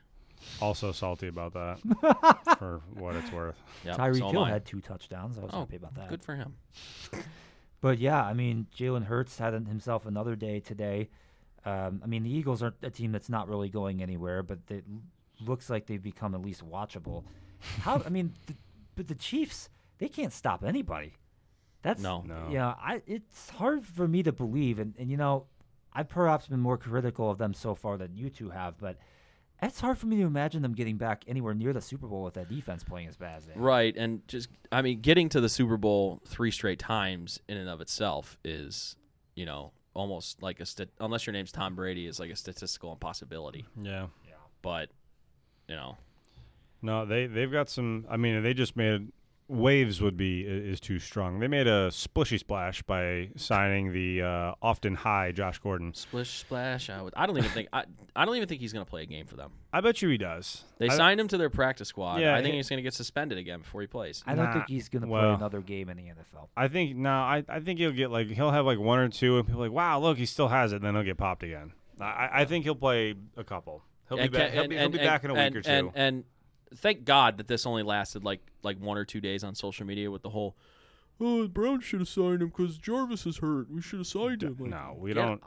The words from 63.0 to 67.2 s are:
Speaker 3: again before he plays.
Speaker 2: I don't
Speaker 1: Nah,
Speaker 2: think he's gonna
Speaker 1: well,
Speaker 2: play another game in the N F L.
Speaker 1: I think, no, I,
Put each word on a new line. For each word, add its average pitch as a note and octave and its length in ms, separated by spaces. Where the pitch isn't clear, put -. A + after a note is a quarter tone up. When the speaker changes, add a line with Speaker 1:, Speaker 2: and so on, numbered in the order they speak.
Speaker 3:
again F2 220
before G2 200
he G2+ 60
plays. G2 400
Speaker 2:
I C3+ 80
don't C#3 100
Speaker 1:
Nah, A#2 80
Speaker 2:
think A2 160
he's C3 220
gonna A#2 180
Speaker 1:
well, A2 140
Speaker 2:
play G#2+ 120
another G2+ 280
game F#2+ 260
in F2+ 80
the F2 140
N E2 100
F D#2+ 140
L. D2+ 220
Speaker 1:
I C3 120
think, D3 280
no, C3+ 140
I, C3+ 380